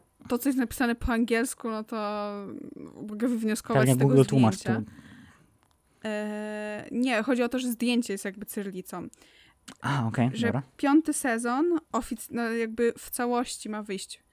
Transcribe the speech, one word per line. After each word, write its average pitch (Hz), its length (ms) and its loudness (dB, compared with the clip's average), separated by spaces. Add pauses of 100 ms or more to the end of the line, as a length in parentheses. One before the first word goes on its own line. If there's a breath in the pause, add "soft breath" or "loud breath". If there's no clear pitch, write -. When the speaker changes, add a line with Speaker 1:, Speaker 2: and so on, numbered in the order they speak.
(280)
Speaker 1:
to, 240 100 0
co 269 120 0
jest 262 100 2
napisane 233 360 0
po - 160 -2
angielsku, 233 580 0
no 220 140 -6
to 208 480 -6 (760)
mogę 214 200 -2
wywnioskować 220 540 0
Speaker 2:
Pewnie 131 140 6
Speaker 1:
z - 20 2
tego 135 120 6
Speaker 2:
Google 135 160 8
tłumacz 127 300 6
Speaker 1:
zdjęcia. 113 260 0
Speaker 2:
tu- 104 100 -10 (1120 loud breath)
Speaker 1:
E, 214 840 -6
nie, 240 320 2
chodzi 247 200 2
o 240 60 2
to, 254 100 -2
że 247 120 -2
zdjęcie 233 420 0
jest 196 120 -8
jakby 202 200 -8
cyrylicą. 185 600 -10 (760 soft breath)
Speaker 2:
A, 127 260 0
okej, 117 260 2
Speaker 1:
Że 233 140 -2
Speaker 2:
dobra. 139 140 0 (160)
Speaker 1:
piąty 294 360 4
sezon 262 680 0 (140)
ofic-, - 380 -4
no, 233 120 -2
jakby 226 540 0
w - 120 -18
całości 240 600 -2
ma 214 140 -8
wyjść 202 500 -10